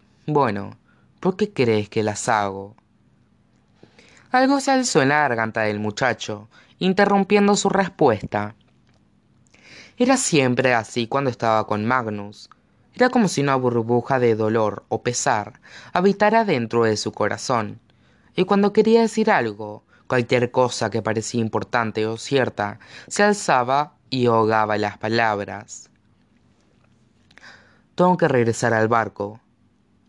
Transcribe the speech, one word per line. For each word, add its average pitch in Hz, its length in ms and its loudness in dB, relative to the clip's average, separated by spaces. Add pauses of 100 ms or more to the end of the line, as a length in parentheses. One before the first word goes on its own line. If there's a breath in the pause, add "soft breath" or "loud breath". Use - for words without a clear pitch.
(260)
Bueno, 107 520 -2 (420 soft breath)
¿por 185 160 -2
qué 208 160 -2
crees 110 380 0
que 113 120 -4
las 104 260 -4
hago?" 101 480 -4 (1600 soft breath)
Algo 262 280 4
se 269 120 0
alzó 247 320 2
en 135 60 4
la 151 120 4
garganta 113 400 -2
del 107 180 -2
muchacho, 107 680 -4 (300 soft breath)
interrumpiendo 202 760 2
su 196 140 0
respuesta. 120 840 -2 (1400 loud breath)
Era 254 200 4
siempre 131 560 2
así 113 340 -2
cuando 139 220 -2
estaba 110 380 0
con 107 180 -2
Magnus. 107 640 -6 (440)
Era 247 160 2
como 240 180 2
si 143 140 -2
una 139 140 2
burbuja 120 640 0
de 120 160 4
dolor 107 540 -2
o 113 140 -4
pesar 117 560 -4 (340 loud breath)
habitara 208 520 2
dentro 120 380 0
de 110 140 2
su 107 140 -8
corazón, 110 680 -4 (560 soft breath)
y 180 100 0
cuando 202 280 0
quería 220 280 4
decir 220 280 0
algo, 110 540 -4 (220 soft breath)
cualquier 123 460 0
cosa 123 380 0
que 110 120 -6
parecía 110 400 -4
importante 110 640 -2
o 113 100 -6
cierta, 110 640 -4 (280 loud breath)
se - 160 -2
alzaba 147 680 0 (160)
y 127 160 -2
ahogaba 110 540 2
las 104 180 -4
palabras. 107 920 -4 (2000 loud breath)
"Tengo 180 240 2
que 170 100 2
regresar 120 460 0
al 110 140 2
barco", 110 520 -4 (680)